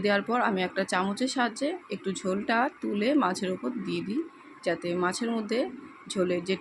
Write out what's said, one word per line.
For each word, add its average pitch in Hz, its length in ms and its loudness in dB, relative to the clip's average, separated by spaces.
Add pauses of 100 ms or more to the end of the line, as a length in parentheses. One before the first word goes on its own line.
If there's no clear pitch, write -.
দেওয়ার 202 240 4
পর 240 100 2 (100)
আমি 190 180 2
একটা 190 240 0
চামচের 196 440 2
সাহায্যে 240 340 0 (260)
একটু 196 140 -4 (100)
ঝোলটা 208 380 0 (240)
তুলে 214 280 0 (140)
মাছের 185 280 0
ওপর 208 180 -2 (160)
দিয়ে 175 220 -2
দিই, 240 140 -2 (440)
যাতে 175 220 0 (160)
মাছের 185 280 0
মধ্যে 220 280 0 (520)
ঝোলের 180 320 2
যে 190 180 0